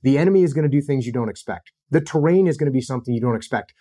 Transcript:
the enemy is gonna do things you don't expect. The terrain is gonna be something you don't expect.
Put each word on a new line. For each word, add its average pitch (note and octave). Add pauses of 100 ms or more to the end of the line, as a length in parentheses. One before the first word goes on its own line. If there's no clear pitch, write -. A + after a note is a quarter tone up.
the C3+
enemy F#3
is D3+
gonna D3+
do C#3+
things C#3
you A#2+
don't A#2
expect. - (200)
The D3+
terrain E3
is C#3+
gonna D3
be C3
something B2
you A2+
don't A#2+
expect. A2